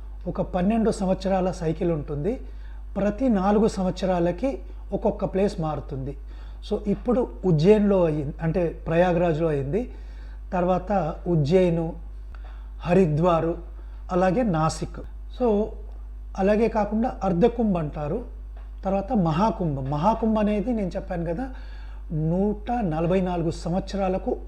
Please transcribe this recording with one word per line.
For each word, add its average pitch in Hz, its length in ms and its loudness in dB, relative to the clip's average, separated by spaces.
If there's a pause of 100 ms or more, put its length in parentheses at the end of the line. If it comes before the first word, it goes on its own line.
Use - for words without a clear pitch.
(280)
ఒక 180 140 -2
పన్నెండు 208 500 2
సంవత్సరాల 185 600 0
సైకిల్ 165 400 0
ఉంటుంది. 156 500 -4 (540)
ప్రతి 208 340 2
నాలుగు 208 380 4
సంవత్సరాలకి 185 920 0 (340)
ఒక్కొక్క 170 320 0
ప్లేస్ 190 360 0
మారుతుంది. 143 560 -6 (540)
So, 202 160 0
ఇప్పుడు 240 400 2 (180)
ఉజ్జయిన్లో 190 600 6
అయ్యింది, 151 360 0
అంటే, 160 460 0
ప్రయాగ్రాజ్లో 170 600 4
అయింది. 151 460 -2 (600)
తర్వాత 180 640 0 (120)
ఉజ్జయిన్, 170 640 4 (880)
హరిద్వార్, 165 680 4 (640)
అలాగే 185 320 4
నాసిక్. 156 560 0 (420)
So, 220 240 4 (720)
అలాగే 208 300 4
కాకుండా 220 560 0
అర్ధకుంభ్ 190 540 4
అంటారు, 151 480 -4 (600)
తర్వాత 196 280 0
మహాకుంభ్. 165 760 2
మహాకుంభ్ 220 500 2
అనేది 208 340 0
నేను 208 140 -2
చెప్పాను 175 380 -4
కదా, 220 240 -4 (640)
నూట 185 600 0
నలభై 180 500 0
నాలుగు 175 300 0
సంవత్సరాలకు 190 880 -2 (100)